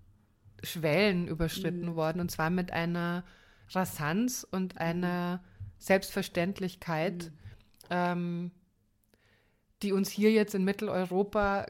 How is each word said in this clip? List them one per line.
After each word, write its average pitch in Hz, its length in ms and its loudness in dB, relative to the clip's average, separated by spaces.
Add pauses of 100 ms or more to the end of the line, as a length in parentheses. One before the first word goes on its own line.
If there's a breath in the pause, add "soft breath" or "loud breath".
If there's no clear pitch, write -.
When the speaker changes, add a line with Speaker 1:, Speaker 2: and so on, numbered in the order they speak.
(640)
Speaker 1:
Schwellen 175 640 2
überschritten 170 640 -2
Speaker 2:
Mhm. 165 40 -6
Speaker 1:
worden, 165 260 0
und 175 100 -2
zwar 160 180 0
mit 180 220 0
einer 175 520 -2 (460 loud breath)
Rasanz 190 800 -2
und 185 260 -2
Speaker 2:
Mhm. - 60 -8
Speaker 1:
einer 175 640 0 (340 loud breath)
Selbstverständlichkeit, 180 1500 0
Speaker 2:
Mhm. 165 60 -14 (580 loud breath)
Speaker 1:
ähm, 175 640 -2 (1300 soft breath)
die 202 80 0
uns 196 180 2
hier 208 220 6
jetzt 208 240 4
in 190 80 2
Mitteleuropa, 196 1080 0